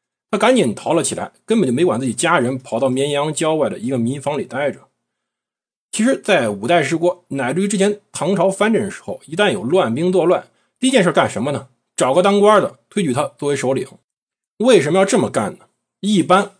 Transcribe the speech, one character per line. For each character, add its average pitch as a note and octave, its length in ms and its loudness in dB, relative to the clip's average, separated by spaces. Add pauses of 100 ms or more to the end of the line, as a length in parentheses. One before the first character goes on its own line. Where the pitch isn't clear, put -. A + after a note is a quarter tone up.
(300)
他 G#3 80 -2
赶 B3 180 4
紧 C3+ 180 2
逃 - 200 -4
了 E3 80 2
起 - 120 -6
来， - 180 -8 (120)
根 A3+ 160 0
本 D3+ 80 2
就 A#2+ 60 0
没 D3+ 100 0
管 B2 160 0
自 C3+ 60 -4
己 A2+ 80 -4
家 E3 240 2
人， B2+ 200 -2
跑 A#2 220 -6
到 C3+ 80 2
绵 C3 220 -2
阳 D3 220 -2
郊 D#3+ 240 -2
外 C#3 120 0
的 F#2+ 100 -8
一 A2+ 120 -6
个 C3 80 -2
民 B2 220 -4
房 D3 180 -4
里 - 60 -6
待 C#3 260 -6
着。 - 180 -12 (1040)
其 - 100 -4
实 C4 160 2
在 D3+ 300 0
五 G2+ 180 -6
代 E3 160 2
十 D3 140 -2
国， F3 320 -2
乃 C3 240 -4
至 E3 80 -4
于 G3+ 80 -2
之 G#3 80 -4
前 G3+ 240 0 (120)
唐 E3 220 -4
朝 F#3+ 160 2
藩 G3+ 220 0
镇 F#3+ 100 0
的 F#3 80 -8
时 - 120 -16
候， - 240 -12
一 D3 80 -14
旦 G3 180 0
有 F#2+ 100 -6
乱 C3 320 0
兵 E3 160 -2
作 F#3 140 2
乱， F3 220 0 (320)
第 C4 100 0
一 - 20 0
件 B3+ 120 4
事 E3+ 100 2
干 C#3 160 2
什 G#2 140 -8
么 C#3+ 100 -4
呢？ - 160 -8 (260)
找 C3 200 0
个 F3+ 80 4
当 G3+ 180 2
官 G#3 220 6
的， - 160 -8 (100)
推 G#3 140 -2
举 D3 100 -2
他 C#3 120 -2 (120)
作 C#3+ 140 -4
为 D3 60 0
首 B3 180 -2
领。 - 120 -4 (720)
为 A3 220 6
什 C#3+ 100 0
么 F3+ 80 2
要 F#3+ 60 4
这 G#3+ 140 2
么 B2 100 0
干 G#2 300 -4
呢？ - 80 -20 (340)
一 G3 220 2
般 F3+ 380 2